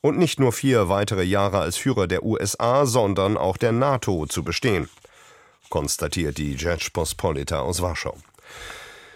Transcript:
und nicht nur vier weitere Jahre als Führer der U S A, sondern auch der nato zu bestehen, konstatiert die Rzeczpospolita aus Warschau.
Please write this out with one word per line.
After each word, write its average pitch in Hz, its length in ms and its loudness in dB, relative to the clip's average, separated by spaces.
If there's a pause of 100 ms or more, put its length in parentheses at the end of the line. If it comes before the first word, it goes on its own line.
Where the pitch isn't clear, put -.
und 143 180 2
nicht 160 200 2
nur 131 120 4
vier 117 360 2
weitere 98 360 2
Jahre 98 360 2
als 85 180 -2
Führer 104 280 0
der 87 180 0
U 110 140 0
S - 220 -2
A, 131 260 4
sondern 101 520 2
auch 95 200 0
der 117 140 2
nato 117 560 0
zu 80 160 -4
bestehen, 85 440 -2 (840)
konstatiert 76 680 -2
die 73 220 -4
Rzeczpospolita 80 1000 -2
aus 87 200 -4
Warschau. 87 340 -4 (1000)